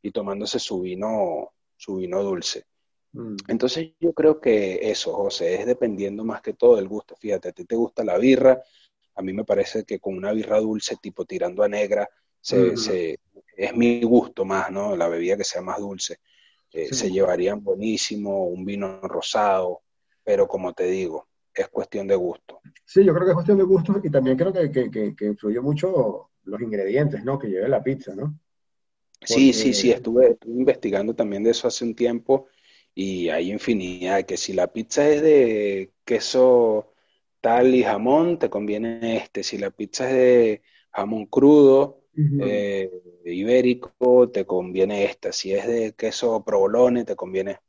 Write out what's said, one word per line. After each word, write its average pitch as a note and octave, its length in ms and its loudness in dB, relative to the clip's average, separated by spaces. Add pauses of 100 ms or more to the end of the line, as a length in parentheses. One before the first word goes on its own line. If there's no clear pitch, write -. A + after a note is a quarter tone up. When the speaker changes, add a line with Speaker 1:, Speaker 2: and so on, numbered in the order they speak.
Speaker 1:
y G2+ 100 -10
tomándose G2+ 480 -6
su G2 200 -6
vino, F#2 720 -6 (240)
su G2 220 -10
vino F#2 260 -6
dulce. F#2 400 -6 (480)
Speaker 2:
Mm. A2+ 240 -12 (140)
Speaker 1:
Entonces, B2+ 500 -4
yo E3 140 -2
creo D#3 260 2
que G#2 500 0
eso, - 240 -4
José, F#2 420 -2
es G2+ 100 -6
dependiendo G#2+ 580 -4
más A2 180 -6
que G#2+ 120 -8
todo A#2+ 240 6
del G2 100 -4
gusto. G#2 300 -12
Fíjate, G2 320 -6
a - 20 -10
ti F2 140 -16
te A2+ 100 -6
gusta A2+ 300 -2
la F2 120 -2
birra, B2+ 440 6 (560)
a G2 40 -10
mí F#2+ 100 -6
me G#2+ 140 -6
parece G2+ 400 -2
que G#2 120 -8
con F#2+ 200 -8
una G2 160 -6
birra G#2+ 260 -2
dulce, A2 420 -4
tipo - 220 -12
tirando F#2 400 -4
a G#2 60 2
negra, G#2 400 -2 (320)
se, F#2 300 2
Speaker 2:
Ujú. - 60 -4
Speaker 1:
se, F2+ 420 -4 (360)
es G2 180 -4
mi A#2+ 300 2
gusto A#2 400 2
más, F#2+ 260 -4
¿no? G2 280 -4
La E2+ 100 -2
bebida E2+ 300 -2
que G2+ 80 -6
sea - 160 -8
más F#2 180 -8
dulce. G2 380 -10 (560)
Eh, D#2+ 140 -6
Speaker 2:
Sí. - 80 -6
Speaker 1:
se F#2+ 160 -4
llevarían F#2+ 520 0
buenísimo G2+ 840 -4
un F2+ 200 -6
vino G2 380 -8
rosado, F#2 800 -2 (380)
pero G2 280 0
como F2+ 240 -6
te F#2 100 -6
digo, F2+ 460 -4 (240)
es - 160 -4
cuestión G2+ 380 -8
de G2 80 2
gusto. F2+ 440 -6 (240)
Speaker 2:
Sí, G3 220 4
yo F3 80 6
creo E3+ 100 2
que F#3 80 4
es E3+ 40 4
cuestión F3 220 4
de G3 60 4
gusto F#3+ 400 2
y E3+ 60 -4
también C3 260 2
creo F3 160 0
que, F3 180 -2
que, B2+ 220 -2
que, G#2+ 240 -4
que G#2 100 -6
influye G#2 360 -2
mucho D3 680 -2 (120)
los G2+ 180 -10
ingredientes, A2 640 -2
¿no? C3+ 160 -4
Que A#2 80 -8
lleve G2 220 -2
la B2+ 120 0
pizza, C3 320 -6
¿no? C3+ 240 -8 (840)
Speaker 1:
Sí, C3 320 4
sí, A2 160 0
Speaker 2:
Porque A#2+ 40 2
Speaker 1:
sí, A2 180 2
estuve, A#2+ 400 4
estuve A#2 280 -4
investigando A2+ 560 0
también G2+ 260 -4
de A2+ 100 4
eso A#2 180 0
hace - 160 -6
un A2+ 100 -4
tiempo A#2+ 520 0 (460)
y F#2 360 -4
hay E2+ 200 -2
infinidad, F#2+ 760 -2
que F#2+ 100 -6
si - 160 -8
la F2+ 160 0
pizza B2+ 400 -2
es D3 140 2
de G#2+ 720 2 (100)
queso A#2+ 880 2 (500)
tal B2 340 4
y B2+ 80 4
jamón, C3+ 560 2
te - 100 -2
conviene A2+ 680 -4
este, - 260 -8
si G#2 160 -8
la G2 100 -6
pizza B2+ 400 -8
es C3 60 0
de B2 460 4 (300)
jamón G#2 360 -6
crudo, C#3 720 6 (160)
Speaker 2:
Ujú. C#3+ 240 2
Speaker 1:
eh, G2+ 480 -2 (360)
ibérico, B2 1080 2
te G2 140 -4
conviene F#2+ 600 0
esta, - 260 -8
si F#2+ 220 -6
es G2+ 140 -2
de A2+ 260 -2
queso A2 500 -4
provolone, A2+ 600 2
te G#2 100 -6
conviene F#2+ 540 -6